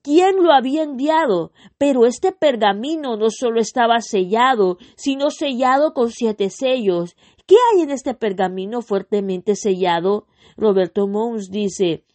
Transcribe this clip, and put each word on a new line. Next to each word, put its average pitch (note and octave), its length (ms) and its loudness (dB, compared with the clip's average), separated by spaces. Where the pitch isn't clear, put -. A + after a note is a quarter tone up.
quién F4+ 400 2
lo E4 100 6
había C4+ 320 2
enviado, C#4 680 -2
pero C4+ 280 4
este D4+ 260 0
pergamino B3 840 -2
no A3 120 0
solo A3+ 300 -2
estaba A#3 420 0
sellado, G#3 760 0
sino C#4 340 -2
sellado C#4 640 0
con A#3 180 -2
siete G#3 380 -4
sellos. G3+ 680 -2
¿Qué F#4 100 6
hay F4+ 80 4
en C#4+ 100 -4
este C4+ 220 -6
pergamino F#3+ 680 -4
fuertemente G3 760 -2
sellado? F#3 720 -2
Roberto G3+ 520 0
Mons G#3+ 420 -6
dice F#3+ 540 -4